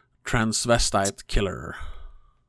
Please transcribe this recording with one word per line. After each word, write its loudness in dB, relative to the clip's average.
transvestite 2
killer. -2